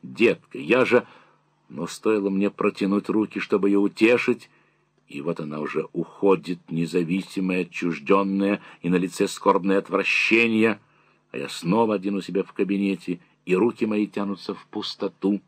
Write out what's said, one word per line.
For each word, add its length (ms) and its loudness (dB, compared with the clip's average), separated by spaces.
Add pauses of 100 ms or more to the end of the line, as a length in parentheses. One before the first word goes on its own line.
детка, 540 0
я 260 2
же... 200 2 (640)
Но 200 -10
стоило 420 0
мне 180 0
протянуть 600 -2
руки, 320 -2
чтобы 300 0
ее 100 4
утешить, 720 2 (580)
и 120 -14
вот 200 -6
она 180 -8
уже 340 -6
уходит, 680 0 (100)
независимая, 920 -2
отчужденная, 960 0 (220)
и 60 -4
на 80 2
лице 300 0
скорбное 520 2
отвращение — 1040 2 (520)
а 60 -10
я 100 -10
снова 460 0
один 220 -2
у 40 -4
себя 220 -2
в 100 -8
кабинете, 680 -2 (260)
и 80 2
руки 320 0
мои 200 0
тянутся 480 -8
в 120 -18
пустоту. 800 -4